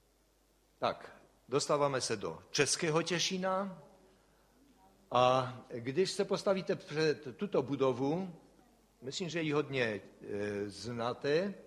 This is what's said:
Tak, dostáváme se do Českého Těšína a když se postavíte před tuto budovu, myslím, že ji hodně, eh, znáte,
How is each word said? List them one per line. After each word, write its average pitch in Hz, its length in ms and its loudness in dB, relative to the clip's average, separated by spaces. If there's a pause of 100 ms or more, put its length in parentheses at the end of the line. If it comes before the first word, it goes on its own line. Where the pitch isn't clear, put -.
(760)
Tak, - 380 -2 (340)
dostáváme 143 520 2
se 113 160 0
do 85 340 -8
Českého 156 520 2
Těšína 185 800 -2 (1300)
a 127 440 4 (140)
když 135 420 -2
se 202 140 0
postavíte 190 500 0
před 147 600 -2
tuto 196 240 0
budovu, 135 760 0 (640)
myslím, - 280 -6
že 165 120 -2
ji 156 100 0
hodně, 131 500 0 (200)
eh, 104 480 -4
znáte, 120 840 -2 (140)